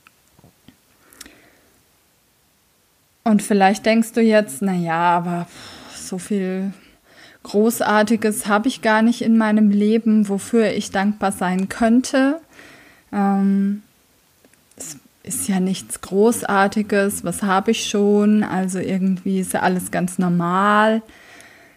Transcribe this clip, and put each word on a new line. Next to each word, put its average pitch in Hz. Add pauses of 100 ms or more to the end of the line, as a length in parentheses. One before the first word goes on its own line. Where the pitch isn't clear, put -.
(3250)
Und 208
vielleicht 202
denkst 226
du 226
jetzt, 214
„Na 196
ja, 170
aber 175 (480)
so -
viel 190 (680)
Großartiges 214
habe 214
ich -
gar 220
nicht 233
in 226
meinem 214
Leben, 214
wofür 202
ich -
dankbar 202
sein 190
könnte.“ 262 (720)
Ähm, 196 (920)
es - (260)
ist -
ja 190
nichts -
Großartiges, 202
was 175
habe 196
ich -
schon? 208
Also 185
irgendwie 190
ist 185
ja -
alles 185
ganz 180
normal. 196 (760)